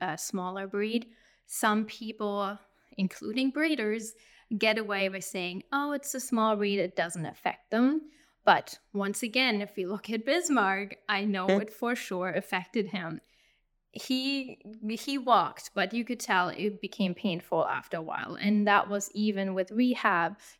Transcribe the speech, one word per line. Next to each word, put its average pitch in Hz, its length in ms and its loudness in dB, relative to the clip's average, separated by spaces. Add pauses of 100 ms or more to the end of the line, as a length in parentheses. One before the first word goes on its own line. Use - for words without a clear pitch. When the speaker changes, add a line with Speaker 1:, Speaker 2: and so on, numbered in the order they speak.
Speaker 1:
a 175 160 -4
smaller 190 500 -4
breed, 214 400 -2 (380)
some 214 400 2
people, 208 720 -4 (400)
including 233 540 0
breeders, 226 640 0 (440)
get 220 200 4
away 202 300 0
by 190 120 -4
saying, 180 520 -6
"Oh, 285 220 0
it's 277 200 -6
a 262 60 -4
small 220 360 2
breed, 202 240 0
it 180 160 -2
doesn't 170 300 -2
affect - 460 -6
them." 269 300 4 (440)
But - 320 4 (160)
once 196 300 -2
again, 233 380 2
if 208 160 -10
we 185 80 -4
look 202 240 -8
at 220 160 -4
Bismarck, 220 720 2 (120)
I 202 160 0
know 196 240 0
Speaker 2:
Mm. 190 140 4
Speaker 1:
it 214 100 -6
for 240 240 -2
sure 185 340 -4
affected 180 580 -2
him. 165 340 -8 (720)
He, 262 640 -2 (300)
he 269 300 -4
walked, 220 560 2
but 196 180 0
you 233 100 -2
could 233 160 -6
tell 180 300 2
it 202 320 -4
became 185 320 -2
painful 170 540 0
after - 300 -4
a - 40 -4
while. - 400 -6
And 208 260 4
that 202 220 6
was 202 240 -2
even 196 400 0
with 190 160 0
rehab. 208 680 2 (220)